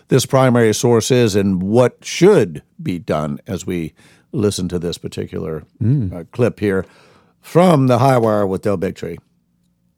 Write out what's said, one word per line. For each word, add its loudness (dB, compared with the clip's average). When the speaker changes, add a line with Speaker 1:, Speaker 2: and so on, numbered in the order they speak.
Speaker 1:
this 2
primary 2
source 0
is 2
and 0
what 2
should 2
be -8
done -4
as -8
we -6
listen -2
to -4
this -6
particular, -10
Speaker 2:
Mm. 0
Speaker 1:
uh, -12
clip -2
here -2
from 4
the 2
High 4
Wire 0
with -4
Del -2
Bigtree. -8